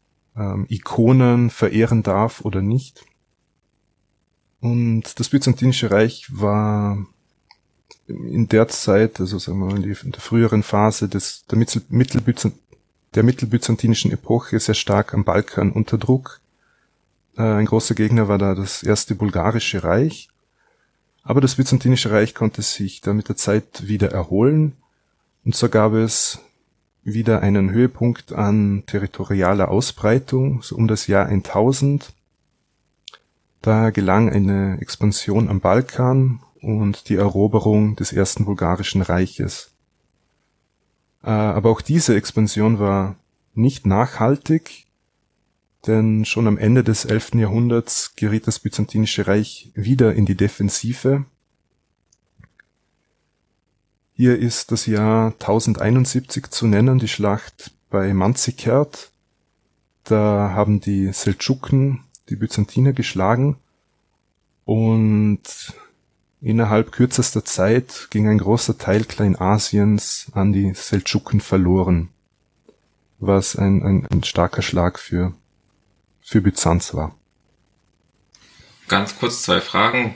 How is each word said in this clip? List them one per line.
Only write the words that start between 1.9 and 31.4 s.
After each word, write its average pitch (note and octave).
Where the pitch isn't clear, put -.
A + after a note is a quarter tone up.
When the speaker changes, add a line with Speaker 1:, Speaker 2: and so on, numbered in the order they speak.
Speaker 1:
darf G#2
oder F#2+
nicht. A#2
Und A#2+
das A#2+
Byzantinische C3
Reich A2
war G#2
in E2
der A2
Zeit, -
also F#2+
sagen F2+
wir F#2+
mal G2
in G2
die, G2+
in C3
der -
früheren A2
Phase G#2+
des, -
der -
Mittel-, A2+
Mittelbyzan-, B2
der A2
mittelbyzantinischen A#2
Epoche A2+
sehr G#2+
stark -
am G#2
Balkan G2
unter A2
Druck. C3
Äh, A2+
ein A2
großer A2
Gegner A2
war G2+
da G2
das G2
erste G#2
bulgarische G2+
Reich. A2
Aber C3
das C3
Byzantinische B2+
Reich G#2+
konnte G#2+
sich -
da G2+
mit G#2
der A2
Zeit -
wieder G2+
erholen. B2
Und A#2
so A#2+
gab G#2+
es -
wieder A2
einen G2+
Höhepunkt A#2+
an G2+
territorialer G2
Ausbreitung, C3
so -
um A2+
das G#2+
Jahr G2+
eintausend. C3+